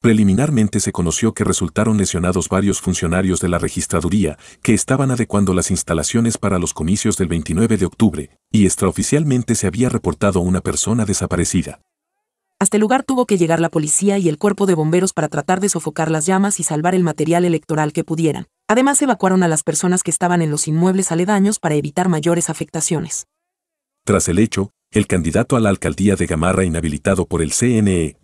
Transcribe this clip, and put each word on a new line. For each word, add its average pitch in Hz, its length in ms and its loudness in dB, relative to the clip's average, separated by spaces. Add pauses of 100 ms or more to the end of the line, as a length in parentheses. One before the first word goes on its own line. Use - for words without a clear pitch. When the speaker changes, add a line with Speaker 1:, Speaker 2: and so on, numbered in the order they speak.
Speaker 1:
Preliminarmente 127 760 4
se 98 140 -2
conoció 90 400 0
que 107 100 -2
resultaron 107 540 0
lesionados 90 500 0
varios 98 320 0
funcionarios 92 600 -2
de 90 80 0
la 87 100 0
registraduría, 90 800 -2 (260)
que 120 100 2
estaban 135 380 0
adecuando 104 420 0
las 92 180 0
instalaciones 95 680 -2
para 98 200 -2
los 85 160 -2
comicios 95 440 -2
del 92 100 0
veintinueve 87 480 0
de 95 100 0
octubre, 78 440 0 (200)
y 104 160 4
extraoficialmente 120 920 0
se 101 120 -2
había 113 220 0
reportado 98 500 0
una 90 220 0
persona 107 420 -2
desaparecida. 85 800 -2 (760)
Speaker 2:
Hasta 202 180 0
el 214 40 2
lugar 254 220 0
tuvo 247 220 0
que 202 120 0
llegar 165 220 2
la 165 80 2
policía 175 500 0
y 175 120 2
el 147 80 -4
cuerpo 202 300 0
de 185 80 2
bomberos 165 360 0
para 156 160 -2
tratar 180 320 -2
de 202 80 -2
sofocar 160 420 -4
las 156 160 0
llamas 190 360 0
y - 20 -4
salvar 165 320 0
el 185 80 2
material 165 400 0
electoral 156 480 0
que 165 140 -4
pudieran. 160 420 -2 (220)
Además, 262 320 2
evacuaron 190 420 2
a 170 60 2
las 156 140 -2
personas 180 400 -2
que 170 80 -4
estaban 175 300 0
en 156 100 0
los 151 180 -4
inmuebles 185 420 0
aledaños 196 480 0
para 151 160 -2
evitar 147 320 -2
mayores 165 420 0
afectaciones. 156 800 -6 (800)
Speaker 1:
Tras 95 240 0
el 87 100 2
hecho, 104 320 0 (200)
el 104 160 2
candidato 90 480 0
a 120 40 2
la 107 100 2
alcaldía 98 460 0
de 87 100 -2
Gamarra 90 380 0
inhabilitado 82 640 -2
por 82 160 -2
el 78 100 -2
C 120 260 0
N 104 140 2
E 82 320 -2